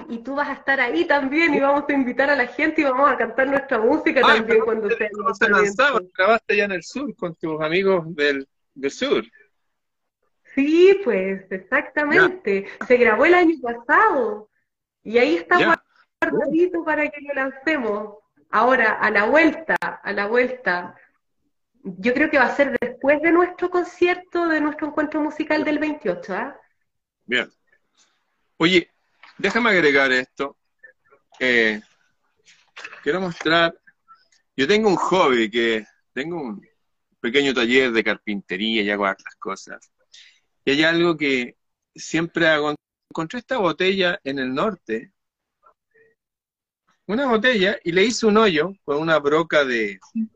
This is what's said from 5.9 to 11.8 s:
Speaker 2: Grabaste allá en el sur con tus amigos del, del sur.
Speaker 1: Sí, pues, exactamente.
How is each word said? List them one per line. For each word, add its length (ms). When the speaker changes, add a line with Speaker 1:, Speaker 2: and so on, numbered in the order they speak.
Speaker 2:
Grabaste 360
allá 100
en 80
el 100
sur 340
con 200
tus 240
amigos 440
del, 320
del 160
sur. 340
Speaker 1:
Sí, 500
pues, 460
exactamente. 1160